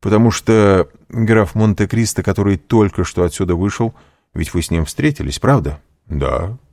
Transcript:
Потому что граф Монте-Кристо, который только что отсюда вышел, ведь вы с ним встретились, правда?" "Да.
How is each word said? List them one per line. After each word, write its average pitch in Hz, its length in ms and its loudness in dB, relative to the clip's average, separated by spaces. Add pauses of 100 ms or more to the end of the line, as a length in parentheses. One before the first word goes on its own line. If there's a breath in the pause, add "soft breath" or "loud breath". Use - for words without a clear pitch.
Потому 110 300 4
что 101 580 2 (200)
граф 110 460 0
Монте-Кристо, 107 680 0
который 101 360 0
только 104 460 0
что 90 200 -2
отсюда 87 300 -2
вышел, 101 400 -2 (400 soft breath)
ведь 80 200 -6
вы 87 80 -2
с - 80 -6
ним 82 140 0
встретились, 135 540 -4
правда?" 107 420 0 (260)
"Да. 80 500 -4 (160)